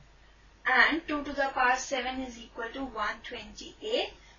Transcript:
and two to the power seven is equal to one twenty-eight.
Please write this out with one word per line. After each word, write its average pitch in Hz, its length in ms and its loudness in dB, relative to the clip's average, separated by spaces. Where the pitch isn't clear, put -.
and 254 440 6
two 294 160 -2
to 285 80 -6
the 277 200 2
power 254 220 4
seven 262 460 -4
is 240 180 -10
equal 226 320 -10
to 269 140 -6
one 220 420 -4
twenty-eight. 226 840 -6